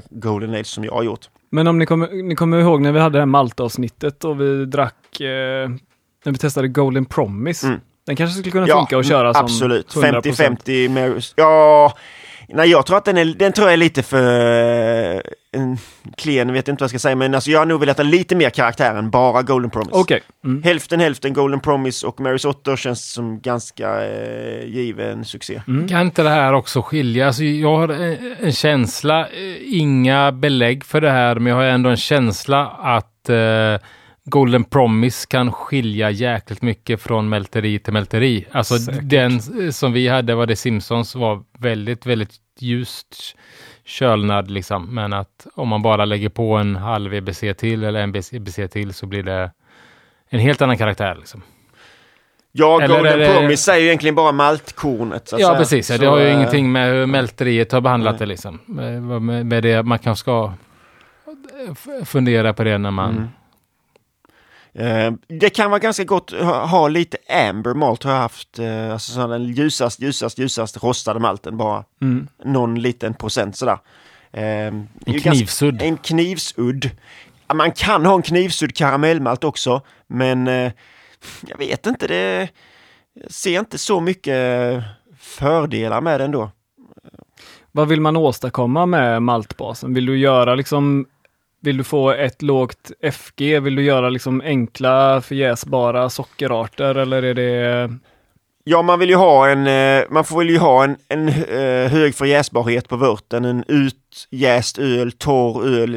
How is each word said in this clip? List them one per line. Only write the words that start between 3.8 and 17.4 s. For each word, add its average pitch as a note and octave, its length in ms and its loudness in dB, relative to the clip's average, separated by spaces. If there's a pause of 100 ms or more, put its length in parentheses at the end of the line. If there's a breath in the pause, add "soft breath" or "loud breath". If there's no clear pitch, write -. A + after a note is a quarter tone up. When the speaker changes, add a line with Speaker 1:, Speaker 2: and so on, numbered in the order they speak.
Speaker 2:
och D3 180 -4
vi C#3 240 0
drack, C3+ 560 -4
eh, C3 480 -4 (560)
när D3+ 60 -2
vi C3+ 60 -2
testade C#3 300 -2
Golden C3+ 380 0
Promise. C3 640 -4
Speaker 1:
Mm. B2+ 120 -2 (260)
Speaker 2:
Den D3 100 -4
kanske E3+ 240 -2
skulle F#3 120 -8
kunna F#3 160 2
Speaker 1:
Ja, D3+ 100 4
Speaker 2:
funka C3 200 0
att C3 100 2
köra B2+ 260 4
som C#3 120 4
Speaker 1:
absolut. A#2+ 480 -2
Speaker 2:
hundra D3 280 2
procent. C#3+ 160 -2
Speaker 1:
Femtio D#3 60 4
femtio B2+ 460 0
med, B2+ 340 0 (120)
ja. D3+ 580 8 (600 loud breath)
Nej, E3+ 160 4
jag D3+ 160 6
tror F#3 120 2
att G3+ 80 0
den G3 120 2
är, E3+ 80 4
den F#3 280 0
tror G#3+ 140 4
jag F3+ 60 6
är E3+ 40 4
lite D#3+ 260 2
för, A#2 1120 2
eh, F#2+ 60 -6 (320)
en B2+ 240 -4 (400 loud breath)
klen, B2+ 360 0
vet C3 140 -2
inte C#3+ 140 -4
vad C#3 40 0
jag B2+ 40 -4
ska B2 100 -6
säga, C3+ 160 0
men C3+ 200 0
alltså C3+ 160 -2